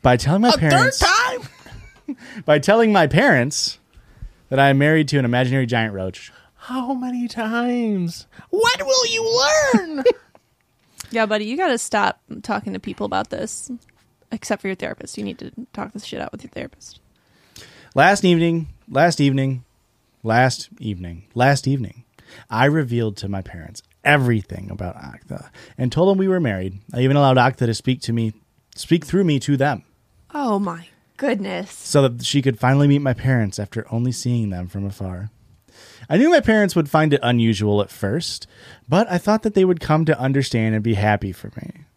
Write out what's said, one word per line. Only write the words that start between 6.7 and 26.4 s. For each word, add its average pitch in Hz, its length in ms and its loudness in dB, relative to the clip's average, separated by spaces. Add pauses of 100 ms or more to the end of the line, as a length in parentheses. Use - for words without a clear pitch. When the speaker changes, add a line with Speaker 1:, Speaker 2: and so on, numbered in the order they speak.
Speaker 2:
many 247 340 -6
times? 226 1000 -4 (240)
When 415 120 0 (240)
will 508 200 2
you 453 360 0 (340)
learn? 320 320 -2
<laughs> 480 60 -10 (1000)
Speaker 3:
Yeah, 226 140 -2
buddy, 214 180 -4
you 233 120 -6
gotta 339 220 0
stop - 420 -4 (220)
talking 202 300 -6
to 190 80 -10
people 208 260 -8
about 190 240 -4
this. - 400 -10 (600)
Except - 280 -6
for - 60 -10
your 190 80 -4
therapist. - 420 -12
You 208 60 -10
need 202 160 -10
to - 140 -16 (200)
talk 202 200 -14
this 214 120 -16
shit - 160 -12
out - 120 -10
with 208 100 -16
your 247 80 -20
therapist. - 480 -16 (960)
Speaker 1:
Last 185 300 4
evening, 170 420 2 (240)
last 160 300 2
evening, 135 420 0 (640)
last 120 440 2 (120)
evening, 87 520 -10
last 135 360 2
evening, 123 340 -4 (480)
I 117 140 4
revealed 120 540 0
to 98 100 -10
my 98 120 -4
parents - 420 -16 (200)
everything 117 680 0
about 95 280 -10
Aktha - 540 -16 (280)
and 127 140 -2
told 175 180 2
them 190 80 2
we 190 80 0
were 185 140 0